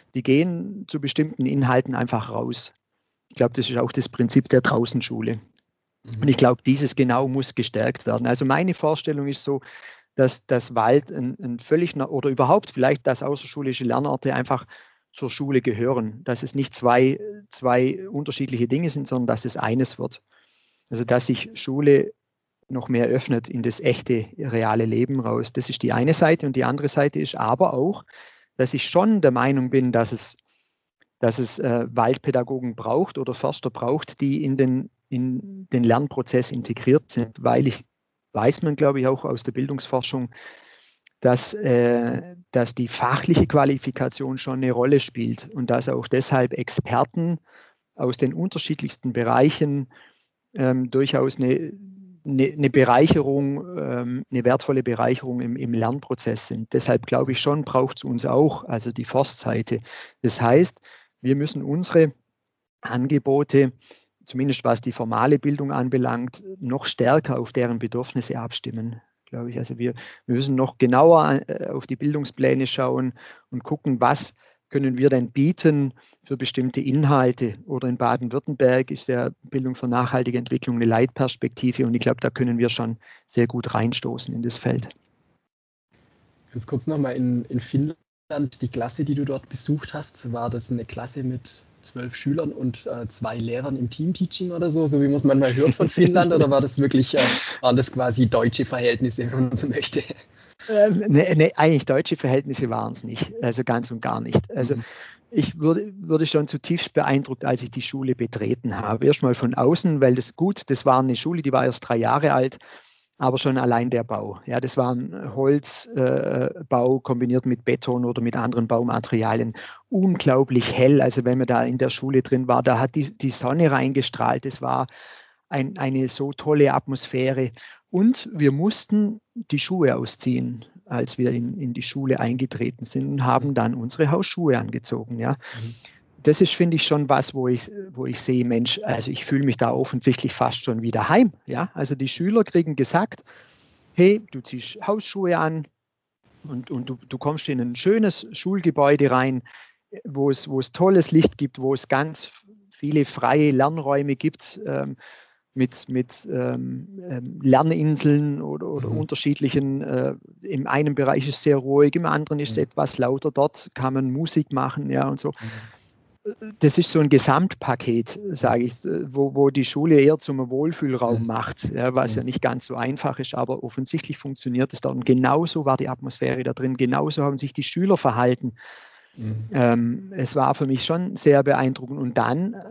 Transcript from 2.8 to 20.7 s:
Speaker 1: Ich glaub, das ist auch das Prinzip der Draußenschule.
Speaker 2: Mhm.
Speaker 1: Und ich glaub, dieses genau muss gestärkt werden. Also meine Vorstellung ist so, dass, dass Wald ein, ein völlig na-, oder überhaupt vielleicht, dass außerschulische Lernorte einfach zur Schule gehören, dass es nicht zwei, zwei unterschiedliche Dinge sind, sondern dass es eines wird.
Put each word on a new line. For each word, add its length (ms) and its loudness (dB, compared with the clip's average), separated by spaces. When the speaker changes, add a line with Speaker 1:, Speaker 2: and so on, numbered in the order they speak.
Speaker 1:
Ich 60 -20
glaub, 180 2
das 160 -2
ist 80 -4
auch 140 -2
das 160 -2
Prinzip 420 0
der 120 6
Draußenschule. 800 -2
Speaker 2:
Mhm. 180 -12
Speaker 1:
Und 60 0
ich 100 6
glaub, 260 4
dieses 320 0
genau 320 2
muss 280 -4
gestärkt 500 -2
werden. 220 0
Also 180 0
meine 280 2
Vorstellung 540 -2
ist 160 -6
so, 180 -4
dass, 300 2
dass 300 -2
Wald 360 4
ein, 300 -6
ein 180 -8
völlig 360 0
na-, 120 -4
oder 220 -2
überhaupt 420 2
vielleicht, 360 0
dass 160 0
außerschulische 640 -6
Lernorte 480 -2
einfach 320 -2
zur 160 -8
Schule 320 0
gehören, 640 -2
dass 200 -4
es 120 -6
nicht 180 -2
zwei, 460 4
zwei 600 0
unterschiedliche 580 -4
Dinge 220 0
sind, 180 -6
sondern 200 -2
dass 180 -2
es 120 -8
eines 420 -2
wird. 220 -8